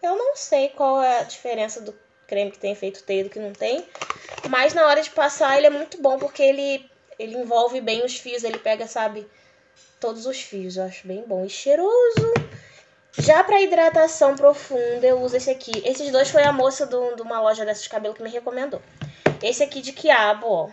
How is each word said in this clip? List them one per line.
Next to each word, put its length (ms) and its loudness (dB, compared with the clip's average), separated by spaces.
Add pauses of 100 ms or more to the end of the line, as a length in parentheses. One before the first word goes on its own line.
Eu 120 0
não 220 -2
sei 320 0
qual 340 0
é 180 2
a 40 -4
diferença 560 -8
do 180 -18 (280)
creme 240 -4
que 80 -20
tem 140 -6
efeito 300 -10
teia 180 -2
e 40 -2
do 60 -12
que 80 -14
não 160 -10
tem. 340 -4 (600)
Mas 240 2
na 120 4
hora 140 4
de 80 -6
passar 480 2
ele 120 6
é 20 8
muito 320 -8
bom, 160 2
porque 240 -4
ele, 480 0 (280)
ele 200 -10
envolve 420 0
bem 240 -2
os 140 -6
fios, 260 -8
ele 140 -4
pega, 280 -4
sabe, 400 -6 (720)
todos 260 -8
os 160 -6
fios. 380 -10
Eu 60 -4
acho 220 -14
bem 200 -10
bom 180 -4
e 60 -10
cheiroso. 840 2 (840)
Já 260 6
pra 160 4
hidratação 760 4
profunda 720 2
eu 140 4
uso 160 -2
esse 140 -2
aqui. 340 -6
Esses 260 -4
dois 200 2
foi 120 6
a 100 4
moça 340 0
do, 280 -4
de 60 -14
uma 220 -4
loja 240 0
dessas 160 -6
de 80 -14
cabelo 240 -6
que 80 -16
me 80 -10
recomendou. 500 -8 (640)
Esse 200 0
aqui 200 -6
de 100 -12
quiabo, 540 2
ó. 260 -2